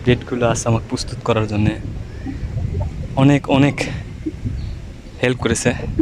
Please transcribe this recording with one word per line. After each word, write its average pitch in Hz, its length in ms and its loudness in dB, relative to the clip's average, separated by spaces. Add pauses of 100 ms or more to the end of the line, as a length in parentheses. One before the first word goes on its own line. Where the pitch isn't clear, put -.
বেডগুলো 123 480 2
আছে 117 180 0
আমাকে 113 220 2
প্রস্তুত - 380 -6
করার 110 200 4
জন্যে 107 260 2 (1400)
অনেক, 139 340 6
অনেক 135 260 6 (1400)
হেল্প 127 220 2
করেছে। 117 280 2 (320)